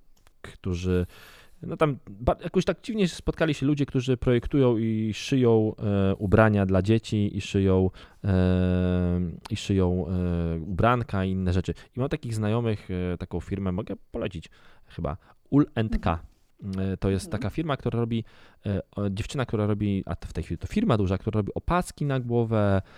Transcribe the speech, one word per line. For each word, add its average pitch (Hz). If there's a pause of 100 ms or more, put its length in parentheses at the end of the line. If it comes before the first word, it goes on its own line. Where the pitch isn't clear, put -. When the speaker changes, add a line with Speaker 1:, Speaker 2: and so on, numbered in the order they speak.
(420)
Speaker 1:
którzy, 90 (560)
no 165
tam 143 (120)
ba-, 117
jakoś 180
tak 180
dziwnie 214
spotkali 160
się 135
ludzie, 143
którzy 127
projektują 123
i 110
szyją, 113 (380)
e, 98
ubrania 104
dla 95
dzieci 104
i 104
szyją, 95 (340)
e, 90 (300)
i 107
szyją, 90
e, 87
ubranka 101
i 95
inne 92
rzeczy. 87 (220)
I 123
mam 135
takich 123
znajomych, 110 (260)
e, 85
taką 90
firmę, 98
mogę 95 (160)
polecić 110 (360)
chyba, 78 (340)
Ul 143
and 110
K. 90
Speaker 2:
Mhm. - (440)
Speaker 1:
E, 95
to 98
jest 98
Speaker 2:
Mhm. -
Speaker 1:
taka 101
firma, 156
która 117
robi, 117 (420)
e, 101 (160)
o, 101
dziewczyna, 110
która 107
robi, 104
a 92
to -
w -
tej 85
chwili 87
to -
firma 208
duża, 95
która 107
robi 101
opaski -
na 135
głowę 110 (160)